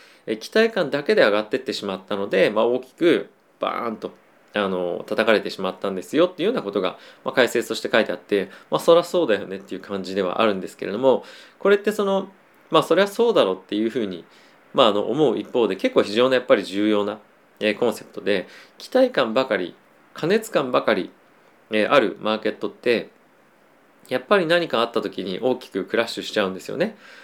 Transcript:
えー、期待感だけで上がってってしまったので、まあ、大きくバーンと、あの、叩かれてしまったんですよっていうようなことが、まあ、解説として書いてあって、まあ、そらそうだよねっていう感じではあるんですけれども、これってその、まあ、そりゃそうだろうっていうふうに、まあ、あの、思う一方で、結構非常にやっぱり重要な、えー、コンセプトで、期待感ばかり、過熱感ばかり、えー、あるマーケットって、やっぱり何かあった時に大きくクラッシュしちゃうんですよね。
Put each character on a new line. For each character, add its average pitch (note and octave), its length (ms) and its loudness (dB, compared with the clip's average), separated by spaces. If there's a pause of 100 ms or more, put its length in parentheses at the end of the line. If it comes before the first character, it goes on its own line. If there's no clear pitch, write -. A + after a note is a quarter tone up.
(260)
え A2 80 -4
ー、 A2+ 40 -8
期 - 160 -16
待 A3+ 180 4
感 E3+ 180 -4
だ C#3+ 140 -4
け G#3+ 120 2
で G3 60 6
上 A2 100 6
が G#2 100 4
っ G#2+ 80 -6
て C3 80 -2
っ - 20 0
て G#2+ 140 -8
し - 120 -8
ま F#2+ 120 -4
っ F#2+ 100 -12
た G#2 80 -6
の G2+ 120 -6
で、 F3 220 2
ま G#2+ 120 0
あ、 A2+ 40 2
大 B2 140 0
き - 140 -20
く D3 360 0 (300)
バ G2 280 0
ー A2+ 40 -4
ン G#2+ 60 -8
と、 - 140 -8 (420)
あ G2+ 160 0
の、 F2+ 360 -4
叩 - 200 0
か A2 80 6
れ G2 80 2
て F2 80 -6
し - 100 -14
ま F#2 120 -4
っ - 60 -10
た G2+ 140 -6
ん F#2+ 40 -6
で F2+ 60 -8
す - 140 -8
よ E3+ 120 4
っ F#3 60 -4
て D3+ 100 -6
い - 20 0
う - 20 0
よ A#3 60 -2
う - 20 -4
な A3 60 -6
こ G2 100 -8
と G2+ 80 -2
が、 F2+ 180 -4 (280)
ま C3 60 -6
あ、 - 20 -6
解 A#2+ 160 4
説 A2+ 180 -2
と A2 80 -4
し - 60 -8
て A2 100 -4
書 A#2 80 4
い G#2 60 2
て - 80 -4
あ - 20 -6
っ - 20 -10
て、 G2 320 -2 (220)
ま D3+ 60 0
あ、 - 20 0
そ - 160 6
ら E3+ 80 4
そ E3+ 220 0
う - 20 -2
だ G#2+ 80 4
よ F#2+ 100 -4
ね F#2+ 120 -10
っ - 20 -10
て G2 160 -14
い - 40 -8
う - 20 -20
感 G2 200 -8
じ F#2+ 140 -8
で G2+ 60 0
は F2+ 200 -2
あ A2+ 40 4
る G#2 80 2
ん F#2+ 80 -6
で - 80 -10
す - 80 -20
け - 80 -10
れ F#2+ 80 -8
ど G#2+ 40 -6
も、 B2+ 280 2 (340)
こ G3 100 2
れ G3+ 60 6
っ G3+ 40 2
て G#3 120 -4
そ G#3 140 -4
の、 G3 240 -2 (420)
ま D#3+ 80 6
あ、 C#3+ 40 2
そ E3 120 2
り F#3 60 4
ゃ G3+ 60 4
そ A#3 240 0
う - 20 2
だ D3 100 4
ろ G2 80 0
う F#2 40 -2
っ - 40 -16
て - 160 -8
い A2 100 0
う A#2 40 -2
ふ B2+ 100 -6
う A2 60 -4
に、 F2 180 -10 (500)
ま C#3 100 6
あ、 A#2 40 6
あ G#2 60 4
の、 G2+ 160 0
思 C3+ 220 2
う G#2 60 -2
一 G#2 140 -8
方 A#2+ 160 2
で、 F#2+ 80 -2
結 C4 180 -2
構 A#2+ 100 4
非 G2+ 100 -6
常 B2 160 4
に C3 60 2
や B2 40 4
っ B2 40 -12
ぱ - 120 4
り G2 80 0
重 G2 240 -2
要 G#2 160 2
な、 G#2 160 -6 (400)
え G#2+ 120 0
ー、 G2+ 60 -2
コ A#2+ 100 0
ン A2 60 0
セ - 120 -12
プ - 80 -20
ト - 80 -12
で、 F#2+ 260 -2 (300)
期 - 160 -18
待 B3+ 180 4
感 A#2 220 0
ば B2+ 120 2
か G#2 120 0
り、 F2+ 180 -6 (380)
過 - 120 -8
熱 G#3+ 260 -2
感 C#3 200 -2
ば C3+ 120 2
か A#2 100 2
り、 F#2+ 180 -4 (600)
え G#2+ 140 2
ー、 - 60 0
あ C#3+ 80 6
る G2 220 0
マ G#2+ 140 -2
ー G2+ 40 -4
ケ A2 100 -2
ッ - 60 -6
ト G2+ 140 -6
っ - 20 -18
て、 A2 380 -2 (960)
や B2+ 120 -4
っ - 20 -18
ぱ G#3 160 2
り F3+ 80 2
何 E3+ 220 2
か - 140 0
あ - 40 2
っ A#2 60 -4
た A2+ 100 -2
時 G2 220 -6
に F#2 160 -6
大 B2+ 180 0
き - 120 -18
く G2 160 -4
ク - 120 -4
ラ A#2 80 2
ッ - 20 -12
シ - 120 -10
ュ F#2 40 -8
し - 80 -12
ち - 80 -2
ゃ G2+ 60 2
う F#2+ 60 -2
ん - 20 -8
で F#2 60 -12
す - 100 -16
よ A2 80 -8
ね。 G#3 180 -4 (280)